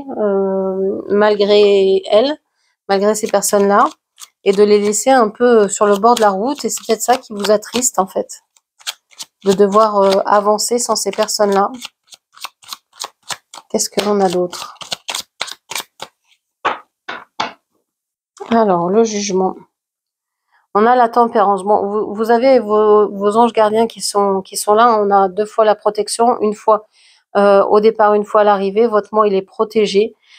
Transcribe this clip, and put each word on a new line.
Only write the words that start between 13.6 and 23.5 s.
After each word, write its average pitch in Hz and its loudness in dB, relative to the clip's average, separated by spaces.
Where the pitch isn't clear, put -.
Qu'est-ce - -4
que 202 -4
l'on 208 -2
a 190 0
d'autre ? 180 -6
Alors, 196 0
le 220 2
jugement. 202 -4
On 208 2
a 247 4
la 247 2
tempérance. 226 0
Bon, 202 0
vous, 208 -6
vous 220 -2
avez 247 4
vos, 208 2
vos 202 -4
anges 233 4